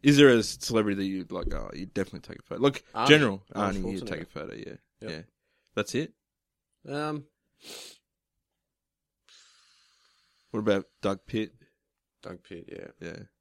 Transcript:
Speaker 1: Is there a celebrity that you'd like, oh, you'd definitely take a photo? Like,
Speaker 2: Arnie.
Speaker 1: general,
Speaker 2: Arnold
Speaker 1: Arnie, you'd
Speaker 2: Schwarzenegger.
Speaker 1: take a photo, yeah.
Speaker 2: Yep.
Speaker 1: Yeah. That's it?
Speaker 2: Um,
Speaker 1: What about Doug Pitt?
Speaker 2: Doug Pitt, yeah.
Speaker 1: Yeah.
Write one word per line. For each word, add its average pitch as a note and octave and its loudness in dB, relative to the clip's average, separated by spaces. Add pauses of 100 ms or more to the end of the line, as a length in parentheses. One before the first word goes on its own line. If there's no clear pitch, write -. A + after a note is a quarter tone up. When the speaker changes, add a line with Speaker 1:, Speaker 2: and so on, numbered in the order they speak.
Speaker 1:
Is C#3+ 8
there C#3+ 12
a A#2 8
celebrity G#2 -2
that F#2+ -2
you'd F#2+ -6
like, F2 -6
oh, - -8
you'd F2+ -12
definitely F#2+ -6
take - -18
a - -20
photo? F#2+ -6
Like, C#3 0 (100)
Speaker 2:
Arnie. A2+ 0
Speaker 1:
general, B2+ 6 (100)
Speaker 2:
Arnold G2 -2
Speaker 1:
Arnie, F#2 -6
you'd F#2 -8
Speaker 2:
Schwarzenegger. G#2+ -12
Speaker 1:
take D#2+ -8
a E2+ -14
photo, - -12
yeah. A1 -14 (260)
Speaker 2:
Yep. G#2+ -12
Speaker 1:
Yeah. D#2+ -12 (540)
That's - -4
it? D3+ -4 (760)
Speaker 2:
Um, D3 -6 (3250)
Speaker 1:
What A2 -4
about G#2 2 (160)
Doug G2 -2
Pitt? A2 -4 (680)
Speaker 2:
Doug F2+ -16
Pitt, E2+ -16
yeah. - -14 (200)
Speaker 1:
Yeah. D#2+ -12 (240)